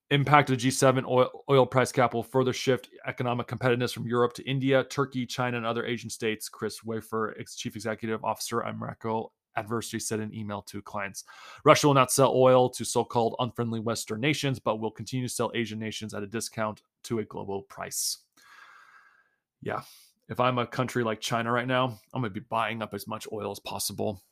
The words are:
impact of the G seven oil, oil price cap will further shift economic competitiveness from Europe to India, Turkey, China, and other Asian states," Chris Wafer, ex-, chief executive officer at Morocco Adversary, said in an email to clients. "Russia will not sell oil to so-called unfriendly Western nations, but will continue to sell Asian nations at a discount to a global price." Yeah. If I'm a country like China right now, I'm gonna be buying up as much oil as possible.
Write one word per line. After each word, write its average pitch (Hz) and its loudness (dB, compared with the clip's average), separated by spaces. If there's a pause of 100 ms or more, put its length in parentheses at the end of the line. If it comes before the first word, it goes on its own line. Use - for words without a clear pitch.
impact 143 4
of 135 2
the 131 0
G 123 0
seven 131 2
oil, 127 0
oil 139 6
price 123 0
cap 120 2
will 117 -2
further 127 0
shift 127 -2 (160)
economic 123 -4
competitiveness 123 0
from 117 -6
Europe 120 2
to - -10
India, 135 2
Turkey, 131 -4
China, 123 -2
and 113 -4
other 113 -2
Asian 113 -4
states," 110 -4
Chris - -8
Wafer, 110 -6
ex-, - -14
chief - -8
executive 110 -4
officer 110 -2
at 113 -6
Morocco 113 -6 (240)
Adversary, 113 -4
said 110 -4
in 107 -6
an 101 -14
email 104 -8
to - -12
clients. 98 -8 (400)
"Russia 147 8
will 143 8
not 131 6
sell 131 6
oil 127 8
to 123 -6
so-called 113 0
unfriendly 117 -2
Western 110 -4
nations, 139 0
but 113 0
will 110 -2
continue 123 -6
to 117 -6
sell 117 -2
Asian 107 -2
nations 107 -8
at 104 -6
a 101 -10
discount 107 -4 (220)
to 117 -2
a 107 -4
global 98 -8
price." - -6 (1400)
Yeah. - -6 (460)
If 110 -4
I'm 123 4
a 120 0
country 123 -2
like 110 -2
China 117 -2
right 120 0
now, 127 0 (120)
I'm 127 -2
gonna 107 -4
be 98 -8
buying 113 -2
up 104 -6
as 101 -8
much 110 -10
oil 101 -4
as 101 -10
possible. 101 -6